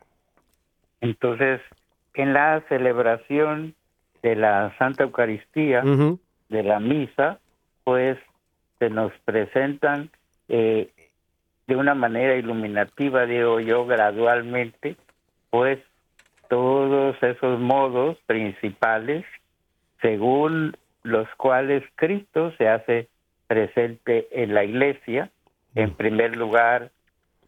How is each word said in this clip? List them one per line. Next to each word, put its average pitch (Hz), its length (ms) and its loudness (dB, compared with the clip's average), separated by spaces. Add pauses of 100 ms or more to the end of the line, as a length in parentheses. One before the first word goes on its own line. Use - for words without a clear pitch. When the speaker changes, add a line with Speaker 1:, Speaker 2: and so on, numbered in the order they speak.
(1000)
Speaker 1:
Entonces, 123 600 -2 (540)
en 139 180 0
la 151 360 2
celebración 143 1080 -2 (480)
de 113 140 0
la 104 420 2
Santa 131 260 0
Eucaristía, 123 800 -2
Speaker 2:
Ujú. 147 360 2 (280)
Speaker 1:
de 110 140 -2
la 104 180 2
misa, 139 580 -2 (460)
pues, 127 340 0 (600)
se 117 120 0
nos 110 220 -2 (120)
presentan, 143 840 -2 (380)
eh, 110 420 0 (760)
de 131 100 0
una 139 180 2
manera 123 420 0
iluminativa, 117 920 -2
digo 117 340 0
yo, 117 260 0
gradualmente, 120 1080 -2 (540)
pues, 131 280 2 (720)
todos 135 720 2
esos 123 380 0
modos 131 680 0
principales 113 960 -2 (800)
según 139 760 0 (260)
los 113 340 -2
cuales 135 460 0 (120)
Cristo 170 640 -2
se 110 100 2
hace 117 400 0 (380)
presente 113 840 -2
en 110 240 -2
la 104 100 4
iglesia. 131 640 -2 (440)
En 110 160 0
Speaker 2:
Mm. 82 40 -8
Speaker 1:
primer 113 420 0
lugar, 117 540 2 (580)